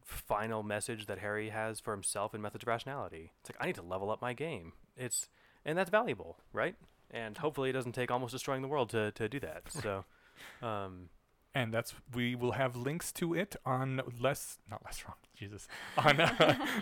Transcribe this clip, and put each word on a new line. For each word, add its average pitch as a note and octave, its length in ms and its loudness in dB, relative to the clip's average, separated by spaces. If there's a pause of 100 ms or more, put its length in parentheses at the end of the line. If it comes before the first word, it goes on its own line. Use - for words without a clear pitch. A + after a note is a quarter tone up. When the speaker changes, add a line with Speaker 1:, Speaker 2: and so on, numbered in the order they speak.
Speaker 1:
final A2 580 -2
message G#2 460 -2
that G2 120 -4
Harry G#2+ 300 -2
has A2 300 -2
for - 140 -4
himself G2+ 420 -2
in G#2+ 60 -6
Methods G#2 240 -6
of - 20 -6
Rationality. A2+ 720 -2
It's - 100 -16
like, - 100 -12
"I C3+ 80 -2
need F3+ 80 0
to G2+ 60 -12
level F#2+ 300 -2
up A2 100 -2
my B2 120 -2
game." A#2 400 -6 (240)
It's, B2+ 300 -2 (380)
and D#3 120 0
that's F#3 120 0
valuable, F#3 480 0 (160)
right? B2 220 0 (340)
And A2 280 -6
hopefully C#3 320 0
it C3 40 2
doesn't B2 200 -2
take B2 180 0
almost B2 220 0
destroying C3 280 -2
the C3+ 60 -4
world C3+ 240 2
to, G#2+ 220 4
to - 160 -2
do C3+ 100 -4
that. E2+ 260 -8
Speaker 2:
<laughs> - 40 -12
Speaker 1:
So, G2+ 340 -2 (580)
um, G2 480 -4 (460)
Speaker 2:
And A#2 180 0
that's, A2+ 220 0 (180)
we A#2+ 220 2
will B2 160 2
have B2+ 240 2
links C#3 380 -4
to E3 200 0
it F#3 220 0 (100)
on C3 360 2 (180)
less, - 400 0 (100)
not - 160 -10
less - 220 -8
wrong, - 80 -10 (180)
Jesus, G2+ 340 -12 (300)
on, C#3 220 10
uh, D3+ 360 8 (260)